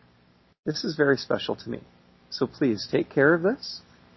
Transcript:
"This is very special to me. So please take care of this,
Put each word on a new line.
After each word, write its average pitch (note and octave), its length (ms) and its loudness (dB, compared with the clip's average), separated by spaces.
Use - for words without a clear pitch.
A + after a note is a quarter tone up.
"This D#3 200 -6
is E3+ 120 -4
very C#3+ 200 4
special - 400 -4
to - 140 -14
me. A#2 100 -8
So - 160 -2
please A2+ 440 -2
take - 200 0
care D3 240 6
of E3 80 0
this, - 380 -4